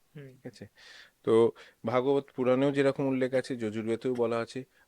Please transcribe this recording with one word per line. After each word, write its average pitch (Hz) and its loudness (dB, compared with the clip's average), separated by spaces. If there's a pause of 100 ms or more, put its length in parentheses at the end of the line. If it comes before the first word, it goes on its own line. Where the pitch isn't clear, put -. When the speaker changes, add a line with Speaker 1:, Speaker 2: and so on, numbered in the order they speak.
(160)
Speaker 1:
হুম। 139 -18
Speaker 2:
ঠিক 127 -20
আছে? - -16 (560)
তো 113 4 (340)
ভাগবত 131 0
পুরাণেও 131 2
যেরকম 139 0
উল্লেখ 131 -2
আছে, 127 -2
যজুর্বেদেও 113 -4
বলা 117 0
আছে, 123 -8 (240)